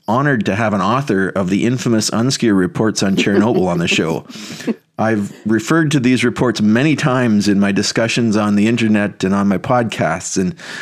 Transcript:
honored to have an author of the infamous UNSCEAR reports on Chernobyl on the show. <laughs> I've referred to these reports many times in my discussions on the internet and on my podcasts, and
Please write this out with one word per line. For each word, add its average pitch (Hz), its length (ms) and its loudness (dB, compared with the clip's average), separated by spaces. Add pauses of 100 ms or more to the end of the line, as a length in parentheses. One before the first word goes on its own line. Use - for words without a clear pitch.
honored 127 400 0
to 98 80 0
have 107 200 0
an 98 60 0
author 101 500 0
of 92 200 -2
the 92 140 0
infamous 117 460 0
UNSCEAR 113 460 0
reports 101 460 0
on 98 140 0
Chernobyl 104 500 2
on 87 120 -2
the 85 100 -2
show. 80 420 -2
<laughs> - 440 -10 (220)
I've 107 380 -2 (100)
referred 139 460 0
to 147 80 2
these 123 240 2
reports 120 380 0
many 120 340 2
times 123 540 0
in 98 100 2
my 101 140 2
discussions 113 640 0
on 104 180 0
the 104 140 2
internet 107 560 0
and 95 100 0
on 101 140 0
my 95 100 0
podcasts, 95 800 -2
and 90 140 -2 (280)